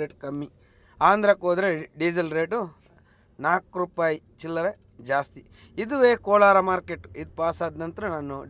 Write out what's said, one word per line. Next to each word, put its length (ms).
ರೇಟ್ 120
ಕಮ್ಮಿ. 240
ಆಂಧ್ರಕ್ಕೆ 380
ಹೋದರೆ 220
ಡೀಸೆಲ್ 360
ರೇಟು 220
ನಾಲ್ಕು 360
ರೂಪಾಯಿ 360
ಚಿಲ್ಲರೆ 300
ಜಾಸ್ತಿ. 300
ಇದುವೇ 280
ಕೋಲಾರ 320
ಮಾರ್ಕೆಟ್. 360
ಇದು 180
ಪಾಸ್ 280
ಆದ 160
ನಂತರ 200
ನಾನು 220